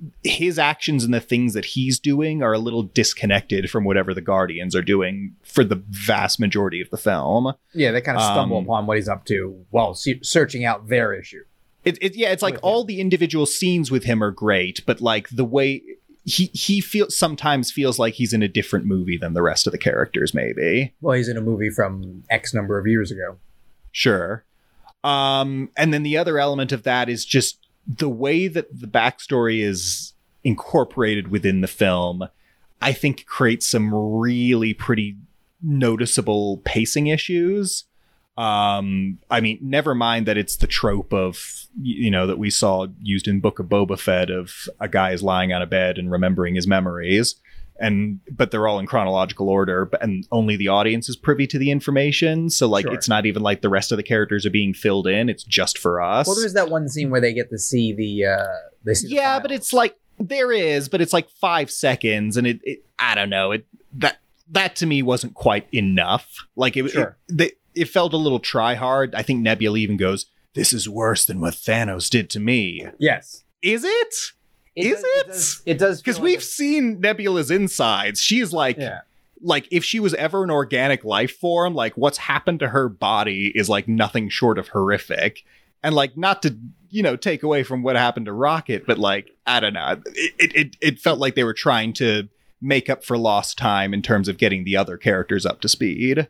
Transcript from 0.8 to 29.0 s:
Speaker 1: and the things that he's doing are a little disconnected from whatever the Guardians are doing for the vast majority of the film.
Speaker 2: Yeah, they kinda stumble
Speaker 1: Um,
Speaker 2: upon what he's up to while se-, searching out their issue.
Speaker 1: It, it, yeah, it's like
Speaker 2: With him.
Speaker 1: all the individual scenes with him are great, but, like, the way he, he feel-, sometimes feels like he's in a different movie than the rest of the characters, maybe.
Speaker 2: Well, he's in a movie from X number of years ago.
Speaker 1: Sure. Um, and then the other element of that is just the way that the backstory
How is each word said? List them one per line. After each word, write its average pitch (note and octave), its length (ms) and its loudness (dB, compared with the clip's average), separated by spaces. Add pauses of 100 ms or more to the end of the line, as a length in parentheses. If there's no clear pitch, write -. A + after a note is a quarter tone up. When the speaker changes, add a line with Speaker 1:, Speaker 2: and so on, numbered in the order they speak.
Speaker 1:
and A#2 120 2
the A#2 60 2
things B2 340 0
that G2+ 100 -4
he's C3 340 -2
doing D3+ 440 0
are A2 100 2
a A2 60 2
little A#2 240 -2
disconnected G2 880 0
from G#2+ 140 0
whatever F#2+ 280 2
the F#2 80 -8
Guardians F2+ 560 0
are F#2 60 2
doing G2 600 0
for - 220 2
the F#2+ 240 -2
vast G2+ 500 0
majority F#2+ 440 0
of - 80 -14
the G#2+ 80 -8
film. G2+ 560 0 (180)
Speaker 2:
Yeah, C#3+ 200 2
they B2 100 0
kinda B2+ 180 0
stumble G#2+ 380 2
Speaker 1:
Um, F#2 60 -4
Speaker 2:
upon G#2+ 220 0
what G#2+ 120 2
he's G2+ 100 -4
up F#2+ 180 -4
to F#2+ 440 -4
while A2 240 2
se-, B2+ 280 -4
searching C3+ 440 0
out G#2+ 220 -2
their A2+ 260 2
issue. - 300 -16 (380)
Speaker 1:
It, F3 200 0
it, F#3+ 120 -2
yeah, A3+ 160 0
it's C#4 120 -2
like F#3+ 140 0
Speaker 2:
With - 60 -14
him. F3+ 60 0
Speaker 1:
all A3+ 160 2
the G3 160 -6
individual E3 460 2
scenes F3 440 0
with B2+ 140 0
him A2+ 180 2
are G#2 80 2
great, F#2 540 0
but, A2 160 -2
like, A2 300 0
the B2 160 -2
way C3+ 360 0 (440)
he, F3+ 260 0
he G3 300 0
feel-, - 260 -2
sometimes D3 640 0
feels C3 260 0
like A2+ 160 2
he's A#2 200 -2
in A2 80 2
a G#2 60 2
different G2 360 0
movie F#2 320 0
than E2 160 -6
the E2+ 80 0
rest E2+ 260 2
of - 60 -2
the F#2 60 -4
characters, - 560 0
maybe. E2+ 640 0
Speaker 2:
Well, C#3 160 0
he's B2 140 0
in A2+ 80 -6
a - 20 -4
movie G#2+ 300 -2
from F#2+ 580 -4
X - 240 -2
number G#2 260 0
of F#2+ 80 -2
years A2 240 2
ago. F#2 280 -8 (520)
Speaker 1:
Sure. G2+ 540 0 (580)
Um, C3+ 760 0
and D#3 160 4
then D3 80 0
the D3+ 160 0
other E3 200 0
element C#3 340 0
of B2 100 -4
that B2 260 0
is A#2+ 160 -4
just - 320 0 (300)
the C#3+ 240 -2
way C#3 360 0
that D#3 320 -6
the A#2+ 80 -14
backstory A#2 760 2